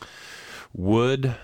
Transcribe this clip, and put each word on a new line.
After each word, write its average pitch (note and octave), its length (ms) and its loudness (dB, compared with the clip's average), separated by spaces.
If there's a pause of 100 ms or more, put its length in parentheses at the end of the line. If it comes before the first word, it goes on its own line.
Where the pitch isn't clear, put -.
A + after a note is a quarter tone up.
(720)
Would A#2+ 720 2